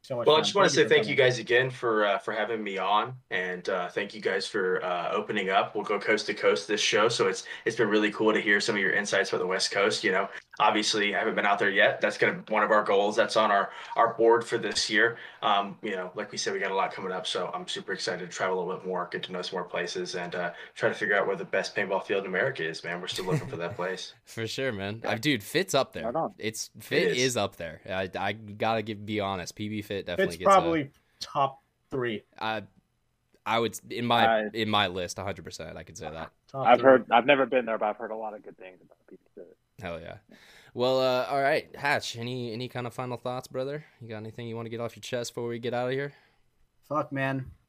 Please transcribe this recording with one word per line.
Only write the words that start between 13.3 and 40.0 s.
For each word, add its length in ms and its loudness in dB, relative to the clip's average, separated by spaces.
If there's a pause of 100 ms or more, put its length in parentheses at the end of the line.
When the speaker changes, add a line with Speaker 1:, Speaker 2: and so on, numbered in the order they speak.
Speaker 2:
on 160 4
our, 180 2 (240)
our 200 4
board 300 6
for 140 -2
this 320 -2
year. 280 4 (220)
Um, 420 0
you 100 -4
know, 240 -6
like 160 -8
we 60 -10
said, 140 -2
we 60 -4
got 140 -2
a 20 -2
lot 180 0
coming 200 -6
up, 120 -6
so 300 -4
I'm 140 -8
super 240 -8
excited 360 -6
to 80 -14
travel 220 0
a 20 -2
little 200 -4
bit 80 -12
more, 240 -4
get 120 -8
to 80 -12
know 100 -6
some 140 -8
more 80 -6
places, 520 -6
and, 180 -8
uh, 160 -4 (240)
try 140 0
to 80 0
figure 200 0
out 120 2
where 80 -2
the 80 -8
best 320 -4
paintball 280 0
field 200 -2
in 60 -8
America 380 -2
is, 140 -10
man. 180 -6
We're 60 -10
still 200 -6
looking 200 -2
for 120 -10
that 180 -6
place. 420 -8
Speaker 3:
<laughs> 60 -20
For 240 -8
sure, 240 -4
man. 320 -6
Speaker 4:
Yeah. 60 -2
Speaker 3:
Uh, 40 0
dude, 300 0
Fit's 320 -2
up 160 0
there. 140 -8
Speaker 4:
Right 100 -6
on. 220 -4
Speaker 3:
It's, 320 -8 (100)
Fit 240 0
Speaker 2:
It 80 2
is. 60 0
Speaker 3:
is 180 2
up 180 0
there. 340 -12
I, 300 -4
I 140 -2
gotta 500 -2
give, 240 -8
be 140 -2
honest. 340 -4
P 140 -8
B 140 -4
Fit 100 -8 (140)
definitely 300 -2
Speaker 1:
It's 20 -
Speaker 3:
gets 80 -2
a 20 6
Speaker 1:
probably 420 4 (300)
top 400 -2 (300)
three. 320 -4 (180)
Speaker 3:
I, 220 -4 (840)
I 140 2
would, 200 0 (120)
in 160 -4
my, 200 6
Speaker 4:
I 280 2
Speaker 3:
in 160 0
my 160 4
list, 320 -6
a 40 -8
hundred 220 -8
percent, 320 -12
I 60 -12
could 160 -18
say 120 -12
that. 200 -10 (180)
Speaker 1:
Top 180 -4
Speaker 4:
I've 120 8
Speaker 1:
three. 100 -2
Speaker 4:
heard, 220 8
I've 160 6
never 180 6
been 220 0
there, 100 -2
but 140 0
I've 80 -8
heard 120 -10
a 60 -8
lot 160 -10
of 100 -16
good 140 -20
things 260 -20
about 140 -20 (140)
Pizza 300 -20
Hut. 160 -20 (260)
Speaker 3:
Hell 180 -10